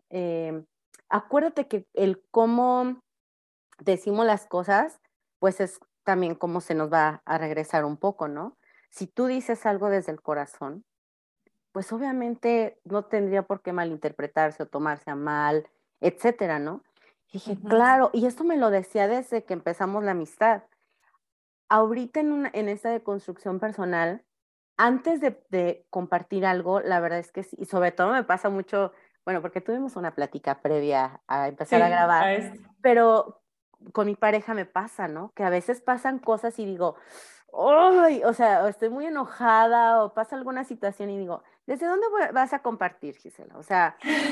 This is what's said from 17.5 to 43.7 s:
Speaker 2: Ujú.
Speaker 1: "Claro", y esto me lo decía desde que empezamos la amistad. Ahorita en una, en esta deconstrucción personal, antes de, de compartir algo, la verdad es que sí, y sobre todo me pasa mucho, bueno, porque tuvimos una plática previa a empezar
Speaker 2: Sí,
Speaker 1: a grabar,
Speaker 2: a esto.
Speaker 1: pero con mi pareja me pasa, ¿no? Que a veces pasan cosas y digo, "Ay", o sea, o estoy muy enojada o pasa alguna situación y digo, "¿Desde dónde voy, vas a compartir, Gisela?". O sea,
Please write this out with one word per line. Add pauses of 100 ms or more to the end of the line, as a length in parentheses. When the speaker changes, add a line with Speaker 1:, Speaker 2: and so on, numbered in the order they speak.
Speaker 2:
Ujú.
Speaker 1:
"Claro",
y
esto
me
lo
decía
desde
que
empezamos
la
amistad. (1040)
Ahorita
en
una,
en
esta
deconstrucción
personal, (520)
antes
de,
de
compartir
algo,
la
verdad
es
que
sí,
y
sobre
todo
me
pasa
mucho, (340)
bueno,
porque
tuvimos
una
plática
previa
a
empezar
Speaker 2:
Sí,
Speaker 1:
a
grabar,
Speaker 2:
a
esto. (120)
Speaker 1:
pero (500)
con
mi
pareja
me
pasa,
¿no?
Que
a
veces
pasan
cosas
y
digo, (580)
"Ay",
o
sea,
o
estoy
muy
enojada
o
pasa
alguna
situación
y
digo, (240)
"¿Desde
dónde
voy, (120)
vas
a
compartir,
Gisela?".
O
sea, (340)